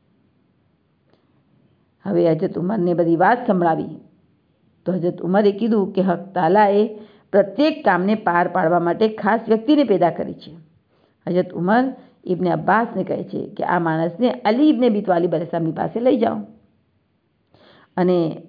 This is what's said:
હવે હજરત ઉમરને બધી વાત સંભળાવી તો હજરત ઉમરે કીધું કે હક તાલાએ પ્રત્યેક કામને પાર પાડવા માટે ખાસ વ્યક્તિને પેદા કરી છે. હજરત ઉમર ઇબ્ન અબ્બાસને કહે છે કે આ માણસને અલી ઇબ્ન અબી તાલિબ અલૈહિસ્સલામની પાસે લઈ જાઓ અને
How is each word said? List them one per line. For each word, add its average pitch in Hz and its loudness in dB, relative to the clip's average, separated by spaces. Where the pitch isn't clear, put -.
હવે 175 2
હજરત 160 -2
ઉમરને 180 -2
બધી 170 2
વાત 202 2
સંભળાવી 170 0
તો 175 -4
હજરત 175 -4
ઉમરે 196 2
કીધું 214 -2
કે - 0
હક 190 -2
તાલાએ 202 2
પ્રત્યેક 254 0
કામને 180 2
પાર 180 0
પાડવા 175 2
માટે 170 0
ખાસ 214 -2
વ્યક્તિને 247 2
પેદા 180 2
કરી - -8
છે. 151 -20
હજરત 180 -2
ઉમર 208 2
ઇબ્ન 180 -2
અબ્બાસને 190 0
કહે - -6
છે - -8
કે - -8
આ 175 0
માણસને 170 0
અલી 247 2
ઇબ્ન 247 4
અબી 208 2
તાલિબ 175 0
અલૈહિસ્સલામની 165 -2
પાસે 165 -4
લઈ 254 2
જાઓ 220 0
અને 180 0